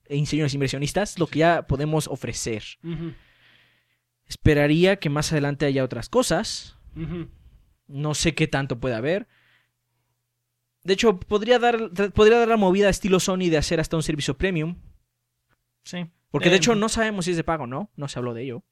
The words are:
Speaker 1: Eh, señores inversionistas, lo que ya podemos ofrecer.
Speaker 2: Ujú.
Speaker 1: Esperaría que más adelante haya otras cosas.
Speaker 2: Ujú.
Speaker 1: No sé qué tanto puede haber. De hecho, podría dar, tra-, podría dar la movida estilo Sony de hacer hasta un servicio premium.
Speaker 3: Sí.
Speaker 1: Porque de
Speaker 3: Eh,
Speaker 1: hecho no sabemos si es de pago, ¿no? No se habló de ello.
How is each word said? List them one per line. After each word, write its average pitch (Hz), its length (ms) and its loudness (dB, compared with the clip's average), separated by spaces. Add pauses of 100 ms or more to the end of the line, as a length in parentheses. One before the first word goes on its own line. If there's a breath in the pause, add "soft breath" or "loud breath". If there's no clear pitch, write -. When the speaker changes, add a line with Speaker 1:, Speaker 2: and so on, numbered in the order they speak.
Speaker 1:
Eh, 147 200 -2
señores 147 280 0
inversionistas, 143 680 -2
lo 165 80 0
que 143 120 -4
ya 165 280 4
podemos 151 400 0
ofrecer. 117 560 -8 (200)
Speaker 2:
Ujú. 165 300 -10 (1120 soft breath)
Speaker 1:
Esperaría 156 720 2
que 165 120 -4
más 147 220 -2
adelante 147 340 -2
haya 135 180 0
otras 123 260 -8
cosas. - 680 -2 (180)
Speaker 2:
Ujú. 165 340 -10 (580)
Speaker 1:
No 147 260 -4
sé 151 220 0
qué 156 120 0
tanto 135 320 -4
puede 127 160 -2
haber. 147 320 -2 (1600)
De 180 100 0
hecho, 196 260 2
podría 220 400 2
dar, 233 180 2 (140)
tra-, 190 200 -2
podría 220 280 8
dar 233 80 4
la 226 100 2
movida 196 320 4
estilo 185 300 2
Sony 185 300 0
de 156 80 4
hacer 160 220 0
hasta 160 160 -2
un 160 80 0
servicio 147 340 -2
premium. 175 380 -2 (1080)
Speaker 3:
Sí. 175 220 -10 (240)
Speaker 1:
Porque 147 200 2
de 180 60 6
Speaker 3:
Eh, - 20 6
Speaker 1:
hecho 208 180 4
no 214 140 0
sabemos 214 360 -2
si 180 60 -2
es 170 60 -2
de 160 80 -4
pago, 156 220 -4
¿no? 139 280 -8
No 143 120 -10
se 135 120 -10
habló 123 140 -6
de 117 100 -10
ello. 123 280 -10